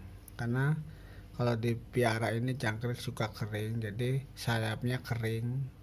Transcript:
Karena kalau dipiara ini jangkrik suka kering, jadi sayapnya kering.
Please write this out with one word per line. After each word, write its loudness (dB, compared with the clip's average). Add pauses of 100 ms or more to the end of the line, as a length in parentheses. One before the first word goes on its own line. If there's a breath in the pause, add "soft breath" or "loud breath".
(360)
Karena 4 (640 loud breath)
kalau 4
dipiara 2
ini 0
jangkrik 0
suka -2
kering, -2
jadi 0
sayapnya 0
kering. 0 (120)